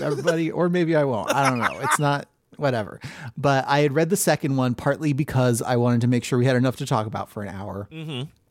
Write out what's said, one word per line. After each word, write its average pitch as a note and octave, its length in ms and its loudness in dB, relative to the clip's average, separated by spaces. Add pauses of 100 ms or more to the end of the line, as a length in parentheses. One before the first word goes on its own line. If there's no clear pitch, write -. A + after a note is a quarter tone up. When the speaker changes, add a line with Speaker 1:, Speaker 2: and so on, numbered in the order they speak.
Speaker 1:
everybody, D#3 500 0
or F3 160 0
maybe E3+ 300 2
I D3 80 4
won't. A#2 280 -2
I C#3 160 2
don't B2+ 100 0
know. A#2 220 -2
It's D3 180 0
not, C#3+ 280 0 (280)
whatever. B2 440 -4 (380)
But C#3 300 2
I C#3 140 4
had D3 120 2
read D#3+ 160 2
the G3 80 2
second D3 400 0
one B2+ 160 2
partly C#3 400 0
because B2+ 480 2
I B2+ 140 0
wanted A#2+ 260 2
to A#2+ 60 2
make B2 160 2
sure B2+ 160 0
we B2 80 4
had C3 80 4
enough B2+ 220 0
to C#3 100 -8
talk A2 180 0
about G#2 240 -8
for G#2 140 -12
an G2+ 60 -10
hour. G2 420 -10
Speaker 2:
Mm-hmm. D#3 400 -10 (200)